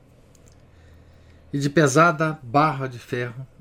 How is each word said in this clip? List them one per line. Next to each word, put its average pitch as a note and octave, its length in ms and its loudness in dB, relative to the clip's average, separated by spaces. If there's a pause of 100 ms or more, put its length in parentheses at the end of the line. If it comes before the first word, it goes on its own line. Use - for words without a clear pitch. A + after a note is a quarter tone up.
(1500)
e C#3+ 60 -6
de C#3+ 120 -2
pesada D#3 720 2
barra C3+ 440 0
de A#2+ 120 -14
ferro, B2 480 -10 (140)